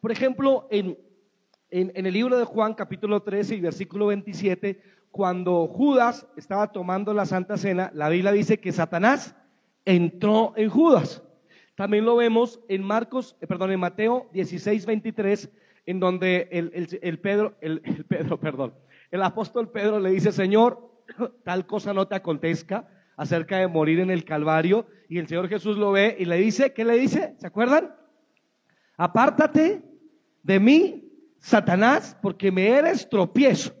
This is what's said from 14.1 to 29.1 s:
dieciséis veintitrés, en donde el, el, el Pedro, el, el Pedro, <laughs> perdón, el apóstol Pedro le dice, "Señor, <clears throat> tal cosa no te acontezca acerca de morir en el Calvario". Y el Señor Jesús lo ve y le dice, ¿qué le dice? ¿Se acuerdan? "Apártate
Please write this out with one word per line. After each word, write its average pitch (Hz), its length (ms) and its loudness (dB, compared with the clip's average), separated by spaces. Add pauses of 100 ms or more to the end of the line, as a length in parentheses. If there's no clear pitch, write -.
dieciséis 190 520 -4
veintitrés, 214 680 -4 (360)
en 185 140 -4
donde 180 500 0
el, 170 240 -4
el, 175 260 -8
el 160 180 -8
Pedro, 202 420 -2
el, 156 240 -6
el - 200 -6
Pedro, 160 360 -4
<laughs> - 0 -
perdón, 135 340 -6 (360)
el 185 120 -4
apóstol 214 480 -4
Pedro 214 300 -2
le 190 100 0
dice, 190 220 2
"Señor, 214 580 2 (260)
<clears throat> - 280 -10
tal 185 220 -6
cosa 202 280 -6
no 196 140 0
te 202 80 -6
acontezca 170 720 -6 (280)
acerca 165 420 -4
de 190 100 2
morir 160 320 2
en 185 100 0
el 170 140 -2
Calvario". 160 640 0 (220)
Y 170 100 -6
el 160 100 -8
Señor 170 200 -4
Jesús 202 300 -4
lo 208 140 0
ve 202 260 2
y 185 60 -2
le 170 120 -2
dice, 226 360 2
¿qué 226 120 -6
le 233 140 4
dice? 302 400 -2
¿Se - 80 -14
acuerdan? 247 480 0 (1000)
"Apártate 302 840 2 (600)